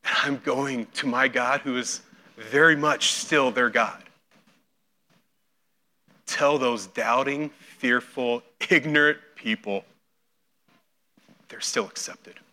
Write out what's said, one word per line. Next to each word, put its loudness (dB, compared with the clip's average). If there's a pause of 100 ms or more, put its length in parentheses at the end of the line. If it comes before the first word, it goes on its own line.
And -2
I'm -4
going -2
to -8
my 0
God, 0
who -4
is -6 (360)
very 4
much 0
still 2
their 0
God. 0 (2250)
Tell 0
those -2
doubting, -2
fearful, -2 (260)
ignorant 4 (180)
people -6 (1600)
they're -16
still -4
accepted. -14 (180)